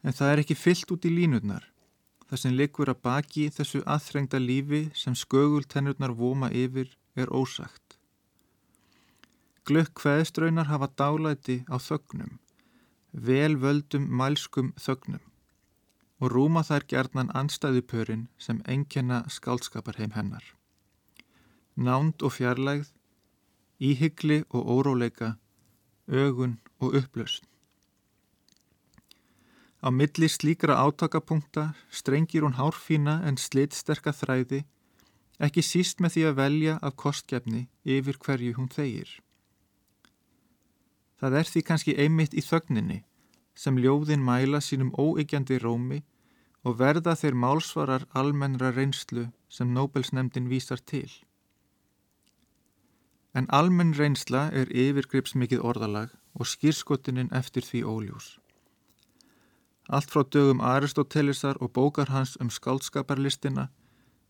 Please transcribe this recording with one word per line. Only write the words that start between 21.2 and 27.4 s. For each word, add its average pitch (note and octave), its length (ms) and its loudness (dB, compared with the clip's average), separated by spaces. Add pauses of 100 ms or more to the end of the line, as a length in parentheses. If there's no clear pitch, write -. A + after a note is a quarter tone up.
Nánd C3 460 0
og C3+ 160 0
fjarlægð, C3+ 520 -2 (880)
íhygli D3+ 720 2
og A#2+ 200 -2
óróleika, A#2+ 640 2 (760)
ögun C3 500 0 (220)
og B2+ 140 0
upplausn. B2+ 500 -2 (2250)